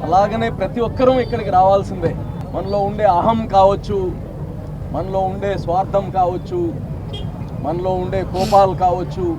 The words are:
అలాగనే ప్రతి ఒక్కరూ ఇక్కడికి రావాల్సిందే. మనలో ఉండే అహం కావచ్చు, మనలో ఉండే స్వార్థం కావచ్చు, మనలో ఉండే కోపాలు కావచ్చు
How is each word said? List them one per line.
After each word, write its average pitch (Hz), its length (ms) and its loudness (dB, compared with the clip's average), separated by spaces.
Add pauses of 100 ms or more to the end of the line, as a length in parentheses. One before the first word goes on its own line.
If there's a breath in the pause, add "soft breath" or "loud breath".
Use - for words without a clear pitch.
అలాగనే 208 420 2 (100)
ప్రతి 190 280 -4
ఒక్కరూ 254 260 4 (120)
ఇక్కడికి 220 320 -4
రావాల్సిందే. 190 540 4 (440)
మనలో 190 240 -4 (100)
ఉండే 208 180 0 (120)
అహం 226 200 2 (160)
కావచ్చు, 196 440 4 (960)
మనలో 190 260 -2 (100)
ఉండే 196 220 -4 (100)
స్వార్థం 190 420 0 (140)
కావచ్చు, 180 420 0 (1040)
మనలో 180 260 -2 (100)
ఉండే 185 180 -2 (140)
కోపాలు 196 400 4 (100)
కావచ్చు 175 420 0 (120)